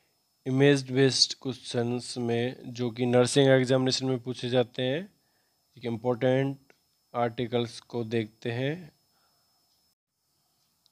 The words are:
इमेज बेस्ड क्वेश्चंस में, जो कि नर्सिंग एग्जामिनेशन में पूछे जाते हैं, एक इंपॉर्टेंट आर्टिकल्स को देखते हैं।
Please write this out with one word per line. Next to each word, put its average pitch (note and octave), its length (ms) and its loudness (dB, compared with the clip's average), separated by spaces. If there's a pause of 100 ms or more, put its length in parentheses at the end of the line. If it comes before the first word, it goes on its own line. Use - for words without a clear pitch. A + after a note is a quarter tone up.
(460)
इमेज C3+ 440 4
बेस्ड C3 520 2
क्वेश्चंस A#2+ 760 -6
में, A#2+ 540 -4
जो A#2+ 180 -6
कि B2 160 -2
नर्सिंग B2 420 4
एग्जामिनेशन C3 580 2
में C3 160 0
पूछे B2+ 260 -8
जाते B2 340 -2
हैं, C3+ 200 -4 (720)
एक A#2 80 -16
इंपॉर्टेंट B2 880 -2 (420)
आर्टिकल्स A#2+ 680 -4
को A#2+ 240 -8
देखते A2+ 460 -6
हैं। D3 420 -6 (2000)